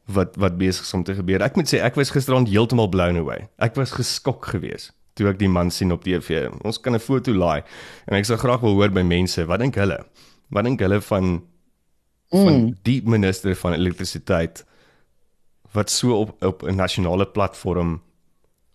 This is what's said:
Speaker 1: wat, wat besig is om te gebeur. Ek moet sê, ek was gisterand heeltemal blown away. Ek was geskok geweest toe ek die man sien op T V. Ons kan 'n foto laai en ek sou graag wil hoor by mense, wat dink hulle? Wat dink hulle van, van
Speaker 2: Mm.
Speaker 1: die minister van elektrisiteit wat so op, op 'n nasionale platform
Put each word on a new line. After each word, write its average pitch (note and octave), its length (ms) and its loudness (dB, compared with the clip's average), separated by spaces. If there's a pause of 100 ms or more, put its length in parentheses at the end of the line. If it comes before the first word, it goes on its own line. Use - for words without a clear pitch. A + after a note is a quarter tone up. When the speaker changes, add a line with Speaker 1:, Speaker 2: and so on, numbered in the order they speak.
Speaker 1:
wat, G2 300 0
wat F#2 220 0
besig F#2 280 0
is - 80 -12
om F#2 100 0
te G2 120 -6
gebeur. F#2+ 260 0
Ek G#2+ 140 0
moet E3+ 120 0
sê, B2+ 140 2
ek B2 140 0
was C#3 160 0
gisterand B2+ 380 2
heeltemal A2+ 400 2
blown F2 280 2
away. C#2+ 300 -6 (100)
Ek A2+ 180 -2
was C3+ 160 -2
geskok - 540 -4
geweest - 460 -8 (240)
toe G#2 140 2
ek F#2+ 100 0
die G2+ 100 2
man F2+ 220 2
sien F#2 200 0
op E2+ 120 -2
T F2+ 180 0
V. D#2+ 260 -2 (160)
Ons A2 160 -4
kan B2+ 160 -2
'n A2 40 2
foto C3 340 0
laai F2 300 2 (440)
en G2+ 100 0
ek G2+ 80 0
sou A2+ 120 0
graag B2 240 0
wil A2 120 2
hoor G2+ 160 4
by F#2+ 120 2
mense, F2 460 0
wat F2 120 -2
dink B2+ 160 -2
hulle? G2 300 -2 (460)
Wat G2+ 120 0
dink B2 160 0
hulle G2+ 220 2
van, F#2 420 0 (880)
van F#3 220 6
Speaker 2:
Mm. A#2+ 300 2
Speaker 1:
die C3 220 0
minister G2 500 2
van F2+ 180 -2
elektrisiteit F2 880 -2 (1120)
wat G#2 160 -2
so B2 320 0
op, G#2+ 220 -8
op F#2 200 -2
'n F2+ 120 -2
nasionale F#2 500 0
platform F2 760 -2 (720)